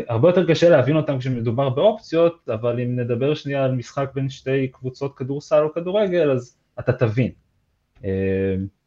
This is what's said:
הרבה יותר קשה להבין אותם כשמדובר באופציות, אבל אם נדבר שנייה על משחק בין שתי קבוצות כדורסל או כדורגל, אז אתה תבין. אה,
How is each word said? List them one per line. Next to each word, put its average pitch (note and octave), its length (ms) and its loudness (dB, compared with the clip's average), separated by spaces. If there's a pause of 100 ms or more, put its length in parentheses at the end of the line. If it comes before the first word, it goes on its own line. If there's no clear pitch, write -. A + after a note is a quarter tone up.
הרבה A#2+ 220 4
יותר F3+ 180 2
קשה E3 220 4
להבין D3 280 4
אותם C#3 220 -2
כשמדובר B2 500 -2
באופציות, E3+ 840 0
אבל A#2+ 260 -2
אם B2 200 -4
נדבר B2 340 -2
שנייה C#3 300 -4
על C3 120 0
משחק C3+ 400 -6
בין C3+ 140 -4
שתי C3+ 380 -4
קבוצות C3 500 -10
כדורסל C#3+ 460 0
או D#3 100 -2
כדורגל, F3 580 0
אז B2+ 260 -4 (220)
אתה A#2+ 140 -2
תבין. A2+ 380 0 (720)
אה, F#2+ 500 0 (320)